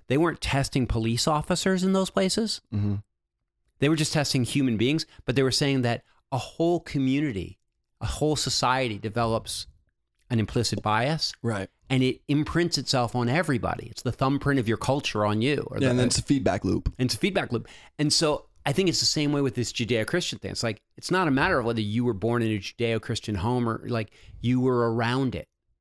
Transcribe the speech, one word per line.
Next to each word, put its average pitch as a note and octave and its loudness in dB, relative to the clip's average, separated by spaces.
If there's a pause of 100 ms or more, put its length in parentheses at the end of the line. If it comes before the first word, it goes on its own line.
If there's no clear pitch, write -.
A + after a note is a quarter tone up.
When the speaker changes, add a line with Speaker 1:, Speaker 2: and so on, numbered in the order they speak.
Speaker 1:
they B2+ 2
weren't E3 2
testing C#3 0
police A2+ 0
officers F3 2
in F#3+ 2
those F#3+ 2
places. G3 0 (120)
Speaker 2:
Mm-hmm. G2+ 0 (840)
Speaker 1:
They C#3 2
were D#3+ 4
just D3+ 0
testing C#3 0
human B2+ 0
beings, C#3 0 (200)
but B2+ -2
they C3+ 4
were C3 2
saying C#3 2
that A#2+ -2 (280)
a C3+ -2
whole E3 0
community, C3 -2 (440)
a A#2 -6
whole D3+ 0
society B2+ 0
develops A2 -4 (640)
an A2+ 2
implicit G#2+ -2
bias. A#2+ 0
Speaker 2:
Right. G#2 -4 (200)
Speaker 1:
And C3 2
it B2+ 0
imprints D#3+ 0
itself B2 -2
on A#2+ 2
everybody. B2 -2
It's - -14
the B2 -2
thumbprint C#3 2
of G#2 0
your A2 2
culture A#2 0
on G#2 2
you. C#3 0
Or - -8
Speaker 2:
Yeah, C#3 2
Speaker 1:
the, C3 4
Speaker 2:
and B2 2
then B2 4
it's A#2 0
a - -2
feedback G2 2
loop. F#2 0
Speaker 1:
and B2+ 0
it's - -2
a - -10
feedback F#3 0
loop. A2 -4 (320)
And D3+ 2
so D3+ 0 (180)
I C#3+ 0
think F#3 4
it's - 0
the - 0
same D3 0
way C#3+ 2
with C3+ 0
this A#2+ -2
Judeo-Christian A2+ -2
thing. F#2+ -10
It's G2 -6
like, A2 -4 (160)
it's - -8
not F3+ 2
a C#3+ 2
matter D3 2
of A2+ -2
whether A#2 0
you G#2+ -2
were A#2+ 0
born A2+ 0
in A2+ 0
a G#2+ -2
Judeo-Christian A2+ -4
home A#2 0
or, A2 -6
like, A2+ -4 (300)
you B2+ 2
were B2 2
around A#2+ 0
it. D#2+ -10 (340)